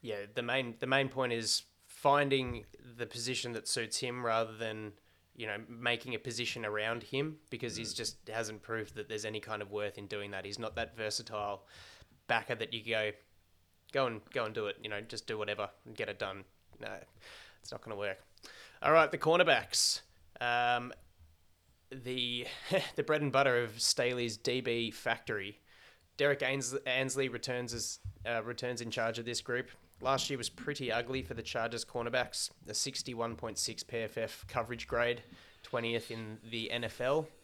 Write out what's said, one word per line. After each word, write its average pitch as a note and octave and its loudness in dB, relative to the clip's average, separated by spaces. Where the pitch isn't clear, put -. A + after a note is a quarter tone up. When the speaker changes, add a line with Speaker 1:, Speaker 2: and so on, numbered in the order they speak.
Speaker 1:
Yeah, G#2+ -2
the B2 -2
main, A#2+ 0
the - -4
main C3+ 4
point B2+ 0
is A2+ 2
finding C3+ 4
the A#2+ -4
position A#2+ -4
that A2 -6
suits A2+ 0
him B2+ -2
rather A2+ 4
than, A2 -6
you A2+ -6
know, G#2 -2
making A#2+ -2
a A2 -2
position A#2+ -4
around G#2+ 0
him, D3+ -2
because A#2 -6
he's G#2+ -6
Speaker 2:
Mm. - -4
Speaker 1:
just - -6
hasn't A2 -4
proved A2+ -4
that G#2 -8
there's G#2+ -4
any G#2+ -4
kind G#2 -6
of G2 -10
worth G#2 -2
in G2+ -10
doing G2+ -6
that. F#2+ -6
He's G#2 -8
not A2 -4
that A2+ -4
versatile G#2+ -4
backer A#2 2
that A2+ -4
you A2+ -6
go, A2 2
"Go C3+ 4
and, A2+ -2
go B2 0
and G#2+ -4
do G#2+ 0
it, G2+ -2
you A2+ -8
know, G#2 -4
just A2+ -10
do A2 -4
whatever G#2 -2
and A2 -14
get A2 -2
it G2+ -6
done." G2 -4
No, G2+ -8
it's - -12
not G#2 -10
gonna A2 -8
work. G2+ -4
All D3 8
right, D#3 10
the D#3 -4
cornerbacks. D#3+ 6
Um, A#2+ 2
the, B2 -2
<laughs> - 2
the D#3 0
bread D3+ 4
and C#3 2
butter B2+ 6
of A2+ -4
Staley's B2 2
D B2+ 2
B A#2 2
factory. G#2 -2
Derek C#3 4
Ains-, C3 0
Ansley C3+ 2
returns B2 -4
as, A2+ -4
uh, A2+ 0
returns A#2+ -4
in A#2 -6
charge A2+ 0
of A#2 -6
this A#2+ -4
group. B2+ -2
Last C3 2
year C#3 -2
was A#2 -4
pretty C#3+ -4
ugly A#2+ 0
for B2+ -6
the A#2 -8
Chargers A#2 -2
cornerbacks, A#2+ -2
a G#2+ -8
sixty-one A#2 -2
point A2 -6
six - -2
P - -4
F A2 -4
F - -4
coverage A#2 -4
grade, A#2+ 2
twentieth A#2 0
in A2 -8
the A2+ -4
N A#2 0
F A2 -6
L. D3 2